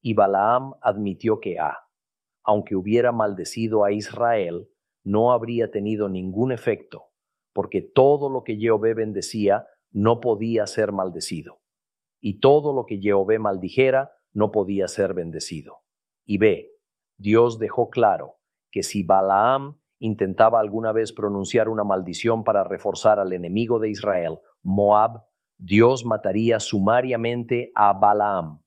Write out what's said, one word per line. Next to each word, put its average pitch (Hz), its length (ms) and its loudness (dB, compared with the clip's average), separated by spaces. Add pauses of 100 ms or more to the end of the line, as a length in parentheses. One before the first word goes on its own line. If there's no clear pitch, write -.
y 117 140 -4
Balaam 107 640 2
admitió 104 600 -2
que, 87 180 -6
ah, 76 300 -6 (560)
aunque 104 320 0
hubiera 113 340 2
maldecido 107 720 -2
a 101 60 2
Israel, 104 760 -2 (340)
no 110 300 2
habría 117 400 -2
tenido 104 360 -2
ningún 95 440 -4
efecto, - 540 -6 (460)
porque 98 300 -4
todo 139 480 2
lo 131 140 -6
que 113 120 -6
Jehová 110 380 2
bendecía 104 720 -2 (240)
no 113 300 2
podía 113 460 -2
ser 104 260 -2
maldecido, 85 680 -8 (580)
y 101 180 -6
todo 143 360 6
lo 123 120 -4
que 107 120 -8
Jehová 98 400 2
maldijera 110 760 0 (220)
no 104 180 0
podía 98 360 -2
ser 92 260 -2
bendecido. 82 640 -10 (460)
Y 104 120 -4
ve, 98 360 2 (440)
Dios 113 420 2
dejó 113 300 -2
claro 104 480 0 (340)
que - 120 -6
si 101 200 -6
Balaam 101 800 2 (180)
intentaba 110 640 2
alguna 110 320 -4
vez 110 200 -2
pronunciar 104 560 -2
una 110 160 -2
maldición 98 600 -2
para 104 180 0
reforzar 101 560 0
al 95 140 -2
enemigo 101 460 -2
de 110 100 -2
Israel, 92 500 -4 (240)
Moab 104 640 2 (340)
Dios 117 460 4
mataría 110 560 0
sumariamente 120 1120 -2
a 104 180 4
Balaam. 98 760 0